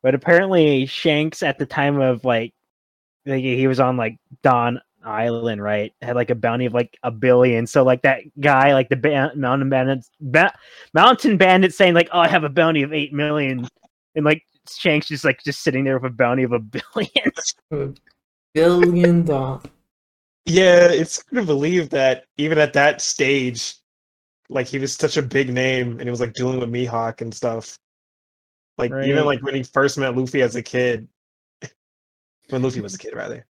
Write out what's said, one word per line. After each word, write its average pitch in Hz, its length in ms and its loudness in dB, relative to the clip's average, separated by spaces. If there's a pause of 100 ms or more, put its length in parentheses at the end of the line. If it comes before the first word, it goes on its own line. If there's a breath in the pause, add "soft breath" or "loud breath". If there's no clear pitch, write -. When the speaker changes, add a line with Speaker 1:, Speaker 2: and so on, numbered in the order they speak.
Speaker 1:
But 131 140 2
apparently 170 680 2
Shanks 151 580 -2
at 143 140 -2
the 143 80 -4
time 143 360 -2
of, 127 240 -2
like, 117 280 -2 (720)
like, 135 160 -4
he 131 260 -2
was 131 120 0
on, 127 160 0
like, 113 220 -6 (260)
Dawn 120 380 2 (220)
Island, 113 600 -4
right? 104 380 -4
Had, 123 160 -6
like, 120 120 -2
a 120 60 0
bounty 117 300 -2
of, 113 80 -4
like, 120 300 -4
a 120 80 -4
billion. 123 560 4
So, 139 160 2
like, 127 180 2
that 135 200 0 (180)
guy, 139 340 4
like, 131 160 2
the 139 80 0
ba-, 139 380 0
mountain 135 340 -2
bandits, 131 400 -2 (100)
ba-, 151 320 0 (420 loud breath)
mountain 214 440 4
bandit 185 360 4
saying, 180 200 4
like, 165 180 4
"Oh, 175 80 0
I 165 80 4
have 160 160 2
a 147 60 -4
bounty 160 340 2
of 147 80 -6
eight 147 220 -6
million." 143 520 -4 (500)
And, 151 100 -2
like, 156 180 2 (260)
Shanks 156 380 -2
just, 147 180 -10
like, 135 180 -2
just - 200 -6
sitting 135 200 -2
there 135 140 -2
with 127 140 -6
a - 40 -14
bounty 127 280 0
of 120 80 -2
a 120 80 -2
<laughs> - 360 -12
billion. - 360 -2 (400)
Speaker 2:
A 139 180 -6 (640)
billion 175 720 4
dollars. 135 380 -4 (840)
Speaker 3:
Yeah, 175 460 6
it's 160 320 -2
hard 240 200 -4
to - 40 -4
believe 156 440 0
that 131 340 0 (120)
even 156 200 0
at 151 160 2
that 147 280 2
stage, 131 720 -4 (720)
like, 123 180 -6
he 139 120 -8
was 135 140 -6
such - 220 -4
a 151 60 0
big 131 320 -2
name 127 380 -2
and 117 100 -12
he 123 80 -8
was, 120 100 -6
like, 117 140 -4
dealing 127 260 -4
with 120 100 -6
Mihawk 117 520 -6
and 113 120 -10
stuff. 113 460 -8 (1000)
Like, 123 140 -4
even, 139 260 -2
Speaker 1:
Right. 151 80 0
Speaker 3:
like, 131 180 -2
when 135 120 -6
he 131 80 -4
first 139 340 -2
met 131 200 -2
Luffy 131 240 -2
as 120 160 0
a 120 60 -6
kid, 123 440 -4 (540)
<laughs> - 880 -20
when 131 120 -4
Luffy 131 200 -4
was 101 140 -12
a - 20 -18
kid, - 180 -16
rather. 120 380 -12